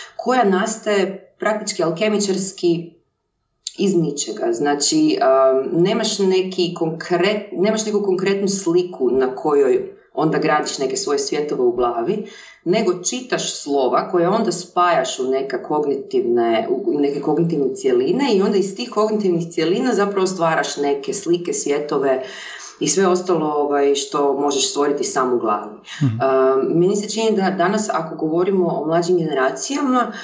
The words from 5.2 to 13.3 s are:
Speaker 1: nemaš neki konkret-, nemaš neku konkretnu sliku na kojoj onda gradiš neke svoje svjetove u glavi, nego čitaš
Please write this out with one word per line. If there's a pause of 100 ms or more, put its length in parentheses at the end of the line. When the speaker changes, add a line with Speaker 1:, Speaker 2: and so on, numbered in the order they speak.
Speaker 1:
nemaš
neki
konkret-,
nemaš
neku
konkretnu
sliku
na
kojoj (320)
onda
gradiš
neke
svoje
svjetove
u
glavi, (400)
nego
čitaš